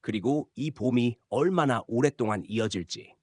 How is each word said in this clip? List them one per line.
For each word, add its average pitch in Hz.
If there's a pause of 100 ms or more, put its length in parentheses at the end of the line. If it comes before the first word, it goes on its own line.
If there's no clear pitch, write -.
그리고 123
이 147
봄이 120 (120)
얼마나 143
오랫동안 117
이어질지 101